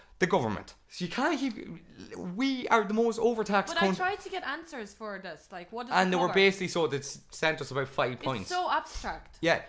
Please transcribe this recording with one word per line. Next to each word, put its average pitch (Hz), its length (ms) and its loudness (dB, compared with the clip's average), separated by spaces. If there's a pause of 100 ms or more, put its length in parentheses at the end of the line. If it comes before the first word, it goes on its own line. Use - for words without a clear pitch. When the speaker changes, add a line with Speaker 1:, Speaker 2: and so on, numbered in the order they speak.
(200)
Speaker 1:
The 180 80 4
government. 123 480 0 (120)
So - 160 -8
you 175 60 -4
can't 294 300 0
keep, 254 160 -4 (800)
we 262 320 0
are 226 160 4
the 196 100 -4
most 226 240 2
overtaxed 214 560 2
Speaker 2:
But 339 80 0
I 196 60 6
Speaker 1:
country. 190 180 0
Speaker 2:
tried 392 140 -2
to 381 100 -14
get 370 160 -6
answers 277 480 -10
for 208 240 -10
this. 180 340 -14
Like, 175 200 -14
what 233 160 -8
does - 80 -2
Speaker 1:
And 185 140 6
Speaker 2:
it - 20 2
Speaker 1:
they 185 100 4
were 180 60 6
Speaker 2:
cover? 170 80 -2
Speaker 1:
basically 190 320 6
so 165 180 2
they 139 140 0
s-, - 220 -10 (100)
sent 160 280 0
us 135 120 -6
about 131 160 -2
five 127 260 0
Speaker 2:
It's 117 100 -10
Speaker 1:
points. 113 260 -2
Speaker 2:
so 359 200 -2
abstract. - 720 -4
Speaker 1:
Yeah, 160 280 2